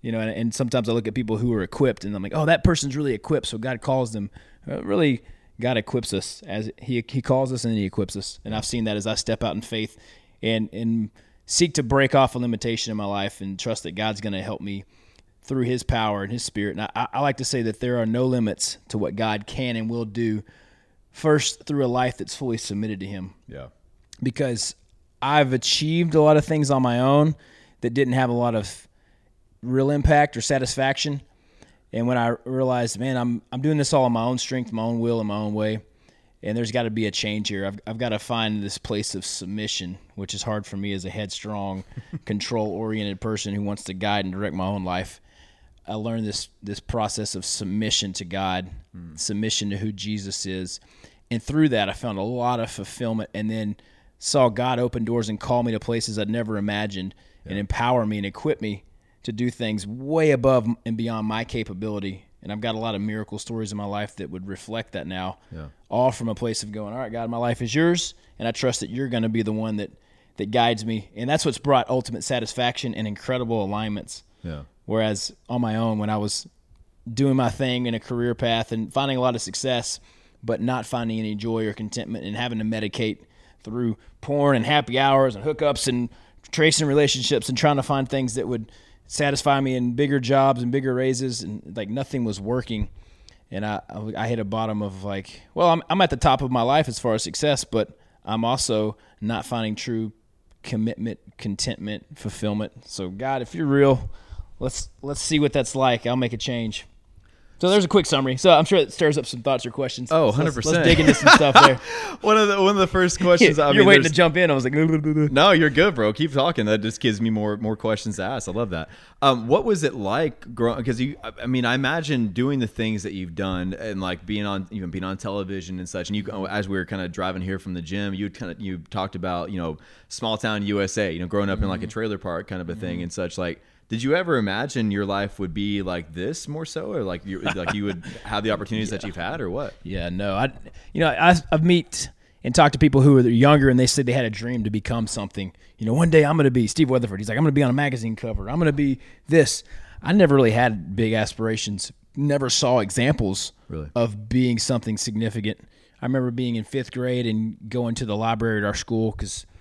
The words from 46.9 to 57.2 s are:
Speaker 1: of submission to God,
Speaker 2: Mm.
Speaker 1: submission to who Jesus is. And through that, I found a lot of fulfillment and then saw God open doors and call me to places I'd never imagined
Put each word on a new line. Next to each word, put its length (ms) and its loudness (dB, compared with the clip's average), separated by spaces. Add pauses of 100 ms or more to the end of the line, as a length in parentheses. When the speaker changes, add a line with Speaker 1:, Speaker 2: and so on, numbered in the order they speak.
Speaker 1:
of 120 -8
submission 680 -2
to 120 -10
God, 440 -4 (260)
Speaker 2:
Mm. 240 -16
Speaker 1:
submission 500 -2
to 80 -4
who 140 -4
Jesus 560 -8
is. 320 -8 (500)
And 140 -4
through 260 4
that, 200 2
I 40 -4
found 240 -6
a 60 -2
lot 360 -2
of 120 -4
fulfillment 640 -6
and 140 -4
then 260 -4 (420)
saw 320 2
God 300 -2
open 260 -2
doors 240 -2
and 100 -4
call 220 0
me 120 0
to 60 -2
places 380 -4
I'd 100 -2
never 300 -2
imagined 560 -4 (320)